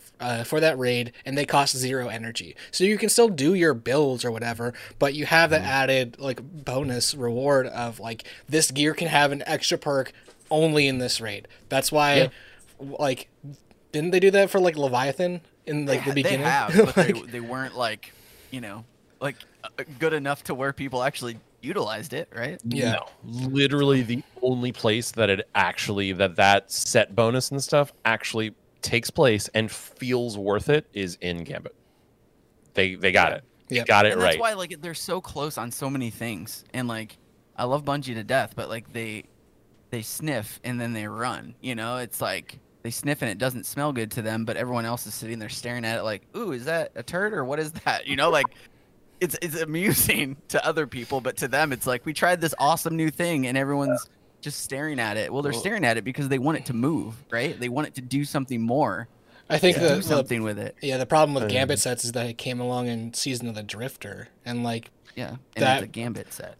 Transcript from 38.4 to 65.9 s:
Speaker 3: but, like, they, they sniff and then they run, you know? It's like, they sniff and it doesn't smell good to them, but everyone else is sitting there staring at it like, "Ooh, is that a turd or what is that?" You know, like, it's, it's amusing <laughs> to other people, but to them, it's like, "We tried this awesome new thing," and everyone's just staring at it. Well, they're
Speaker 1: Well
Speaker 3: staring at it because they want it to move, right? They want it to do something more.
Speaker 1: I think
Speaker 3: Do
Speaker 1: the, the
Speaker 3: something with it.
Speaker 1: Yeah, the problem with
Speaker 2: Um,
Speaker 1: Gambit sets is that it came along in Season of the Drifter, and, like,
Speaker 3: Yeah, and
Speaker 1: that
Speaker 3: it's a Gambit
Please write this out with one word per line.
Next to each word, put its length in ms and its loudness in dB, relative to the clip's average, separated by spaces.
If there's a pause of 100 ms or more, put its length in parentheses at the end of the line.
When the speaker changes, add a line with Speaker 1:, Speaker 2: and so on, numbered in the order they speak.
Speaker 3:
but, 140 -8
like, 240 -10
they, 320 -8 (640)
they 120 -6
sniff 600 -6
and 180 -4
then 120 -4
they 160 -6
run, 520 -6
you 140 -6
know? 220 -6
It's 240 -8
like, 380 -6 (240)
they 100 -8
sniff 300 -4
and 80 -2
it 80 -6
doesn't 280 -4
smell 260 -4
good 200 -4
to 100 -4
them, 220 -2
but 120 -4
everyone 280 -2
else 220 -6
is 80 -12
sitting 260 -8
there 80 -10
staring 360 -8
at 140 -2
it 60 -4
like, 180 -4 (140)
"Ooh, 160 -6
is 140 -8
that 280 -2
a 80 -10
turd 300 -4
or 120 -2
what 140 -4
is 140 -4 (120)
that?" 220 0
You 80 -2
know, 160 4
like, 160 4 (760)
it's, 220 -2
it's 180 -4
amusing 840 2
<laughs> 60 -20
to 160 2
other 220 0
people, 340 -4
but 180 -4
to 100 -4
them, 240 2
it's 160 -6
like, 180 -2
"We 60 -4
tried 280 2
this 200 0
awesome 360 2
new 140 2
thing," 380 -2
and 100 0
everyone's 500 0 (320)
just 200 -10
staring 400 -6
at 160 -2
it. 160 -4
Well, 100 -4
they're 80 -2
Speaker 1:
Well 100 -4
Speaker 3:
staring 240 -2
at 120 4
it 80 -4
because 240 -4
they 100 2
want 200 2
it 80 -8
to 80 -6
move, 420 -2 (160)
right? 260 -2
They 100 -4
want 200 -4
it 80 -16
to 60 -10
do 220 -2
something 380 -4
more. 460 0 (420)
Speaker 1:
I 80 2
think 200 6
Speaker 3:
Do 100 2
Speaker 1:
the, 80 6
the 60 -2
Speaker 3:
something 420 0
with 140 -4
it. 220 -10
Speaker 1:
Yeah, 160 -2
the 100 -2
problem 280 4
with 100 0
Speaker 2:
Um, 40 0
Speaker 1:
Gambit 320 2
sets 240 -2
is 80 -6
that 140 -2
it 120 -8
came 220 -6
along 260 -2
in 280 -6
Season 340 -4
of 80 -8
the 80 -8
Drifter, 640 -10 (160)
and, 180 -6
like, 300 -4 (240)
Speaker 3:
Yeah, 140 -10 (260)
and 80 2
Speaker 1:
that 140 4
Speaker 3:
it's 60 -6
a 40 -14
Gambit 440 -8